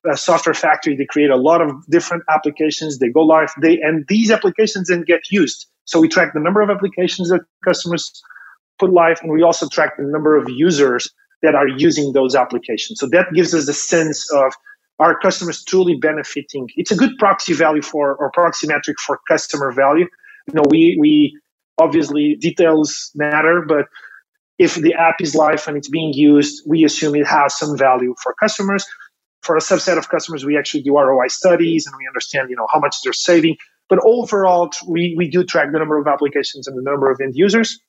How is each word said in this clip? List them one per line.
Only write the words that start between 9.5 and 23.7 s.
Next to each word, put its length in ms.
track 280
the 80
number 320
of 120
users 640
that 120
are 140
using 440
those 220
applications. 680
So 80
that 240
gives 220
us 120
the 60
sense 600
of 200
our 200
customers 460
truly 300
benefiting. 840
It's 140
a 60
good 220
proxy 360
value 280
for, 340
or 160
proxy 340
metric 340
for 280
customer 440
value. 360
You 60
know, 140
we, 320
we 380
obviously 560
details 800
matter, 520
but 200